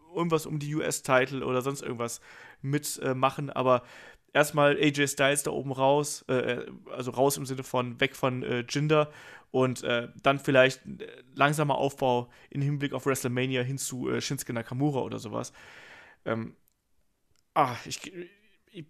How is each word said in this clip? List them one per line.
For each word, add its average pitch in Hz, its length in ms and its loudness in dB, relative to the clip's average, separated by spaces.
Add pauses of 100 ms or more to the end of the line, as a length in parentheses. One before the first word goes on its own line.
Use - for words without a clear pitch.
(160)
irgendwas 165 320 0
um 156 120 -6
die 147 140 -6
U-S-Title 135 720 0
oder 127 160 0
sonst 139 220 -4
irgendwas 120 380 -6 (420)
mitmachen, 139 840 -2
äh, - 40 -12
aber 127 300 4 (500)
erstmal 143 440 4
A 156 80 2
J 143 220 2
Styles 143 360 2
da 147 80 -2
oben 135 220 -4
raus, 139 540 2
äh, 131 60 0 (200)
äh, - 180 -8 (200)
also 127 200 -6
raus 135 260 2
im 143 80 -8
Sinne 131 180 -6
von 123 360 -4
weg 135 160 0
von, 127 260 -2
äh, 123 260 -2
Jinder 151 440 2 (400)
und, 127 320 2
äh, 120 240 0 (160)
dann 139 160 4
vielleicht, 131 480 4
äh, - 180 -12 (300)
langsamer 143 400 2
Aufbau 123 540 0 (200)
im 139 120 -6
Hinblick 139 320 -2
auf 135 120 -6
WrestleMania 127 560 0
hin 135 160 -4
zu, 127 320 -6
äh, 123 120 -2
Shinsuke - 320 -6
Nakamura 127 480 -2
oder 113 180 -6
sowas. 113 340 -8 (720)
Ähm, 113 300 -4 (1000)
ah, 131 220 2 (100)
ich, - 260 -10 (600)
ich 170 180 -16